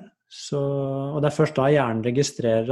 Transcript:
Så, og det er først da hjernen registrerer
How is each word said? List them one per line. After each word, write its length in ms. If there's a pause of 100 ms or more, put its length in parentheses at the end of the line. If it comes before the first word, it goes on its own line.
(280)
Så, 320
og 640
det 60
er 80
først 180
da 160
hjernen 320
registrerer 680